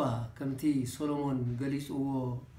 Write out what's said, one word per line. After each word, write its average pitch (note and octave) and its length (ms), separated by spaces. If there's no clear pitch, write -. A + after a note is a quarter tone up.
ከምቲ C3+ 300
ሶሎሞን C#3+ 540
ገሊጽዎ C#3 480